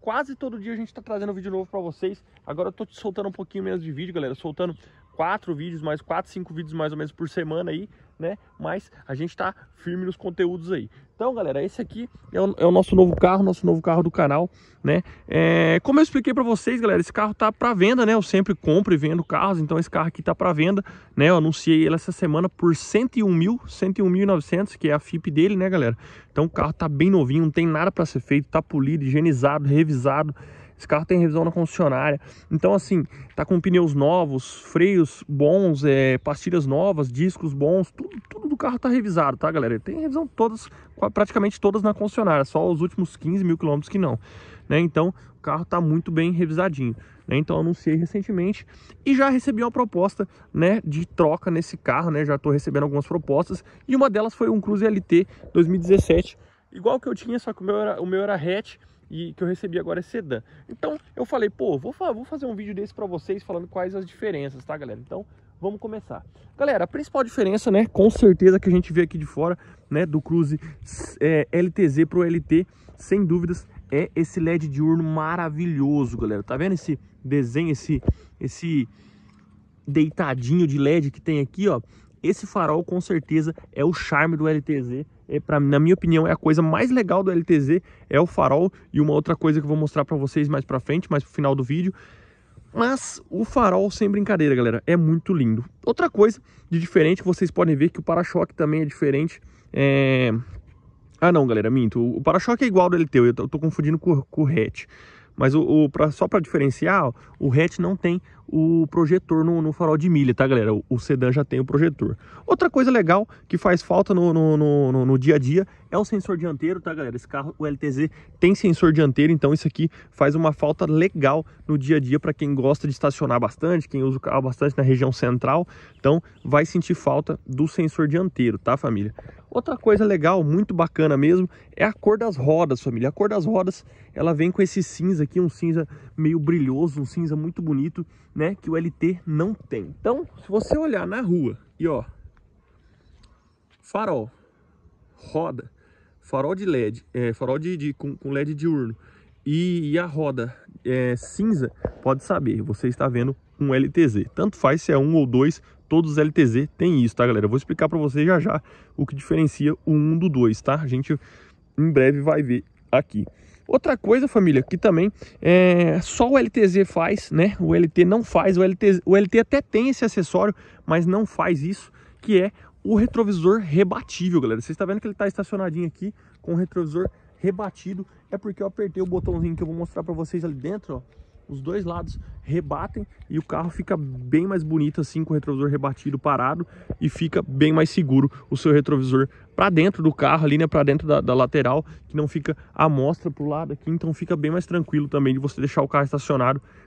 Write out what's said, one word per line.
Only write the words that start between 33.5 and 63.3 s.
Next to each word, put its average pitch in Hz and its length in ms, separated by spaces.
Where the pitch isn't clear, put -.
pneus 175 340
novos, 143 680
freios 175 640
bons, 147 560
é, 135 320
pastilhas 151 480
novas, 147 480
discos 160 400
bons. 160 400
Tudo, 320 160
tudo 415 180
do 294 80
carro 247 220
tá 262 100
revisado, 175 480
tá, 160 140
galera? 120 280
Tem - 220
revisão 311 260
todas, 226 440
qua-, 208 140
praticamente 202 500
todas 202 220
na 208 100
concessionária. 196 540
Só 160 200
os 170 140
últimos 180 340
quinze 185 300
mil 165 140
quilômetros 147 320
que 202 80
não, 135 200
né? 147 120
Então, 170 340
o - 60
carro 156 240
tá 175 160
muito 160 280
bem 165 220
revisadinho, 156 640
né? - 80
Então, 156 200
eu 160 40
anunciei 165 360
recentemente 190 720
e 269 100
já 269 140
recebi 254 340
uma 240 80
proposta, 202 560
né, 185 320
de 160 220
troca 160 460
nesse 156 260
carro, 156 340
né? 151 140
Já 143 140
tô 147 120
recebendo 143 340
algumas 143 220
propostas. 170 560
E 262 80
uma 269 140
delas 214 240
foi 226 160
um 214 140
Cruze 208 240
L 214 120
T 180 280
dois 170 160
mil 180 80
e - 20
dezessete, 175 600
igual 220 260
que - 80
eu - 80
tinha, 233 240
só 233 140
que - 80
o 185 60
meu 202 100
era, 208 240
o 175 60
meu 190 160
era 202 120
hatch. 180 420
E 160 200
que - 100
eu 175 60
recebi 180 280
agora 170 220
é 180 60
sedã. 147 360
Então, 302 280
eu 247 80
falei, 233 260
pô, 196 260
vou 170 160
fa-, 349 200
vou 226 120
fazer 277 220
um 233 80
vídeo 208 180
desse 202 220
pra 214 120
vocês 190 360